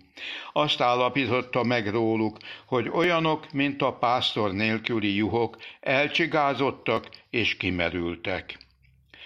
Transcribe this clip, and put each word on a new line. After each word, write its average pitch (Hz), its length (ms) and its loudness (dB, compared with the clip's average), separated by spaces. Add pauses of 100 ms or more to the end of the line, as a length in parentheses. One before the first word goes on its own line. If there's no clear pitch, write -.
(520)
Azt 151 280 0
állapította 123 840 2
meg 117 260 2
róluk, 110 480 0 (300)
hogy 120 220 -2
olyanok, 160 640 0
mint 139 300 0
a 131 100 2
pásztor 120 600 2
nélküli 110 640 0
juhok, 110 420 0 (240)
elcsigázottak 139 1300 0 (220)
és 110 260 0
kimerültek. 87 1000 -4 (680)